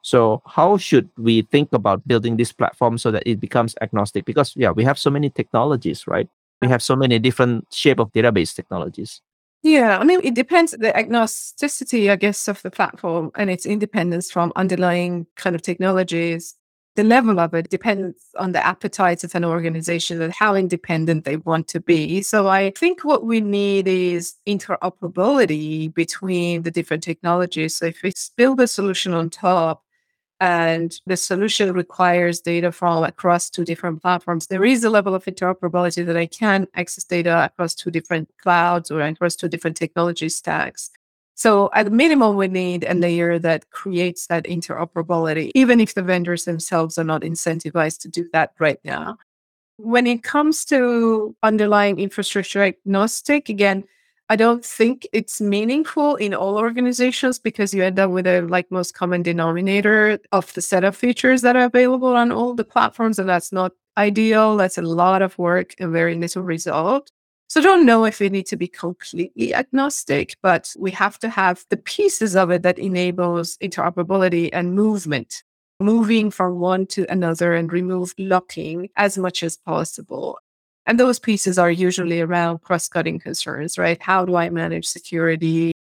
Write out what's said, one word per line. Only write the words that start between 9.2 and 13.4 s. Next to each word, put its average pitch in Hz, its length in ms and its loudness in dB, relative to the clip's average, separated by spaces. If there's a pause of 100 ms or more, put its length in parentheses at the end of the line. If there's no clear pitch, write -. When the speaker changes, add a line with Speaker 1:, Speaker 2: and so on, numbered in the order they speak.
Speaker 2:
Yeah, 240 360 6
I 208 40 0
mean, 359 200 6
it 254 100 0
depends, 330 380 2
the 220 220 0
agnosticity, 226 1160 -2
I 202 60 6
guess, 196 320 -2
of 202 160 -6
the 190 80 -10
platform 170 640 -4
and 202 140 -2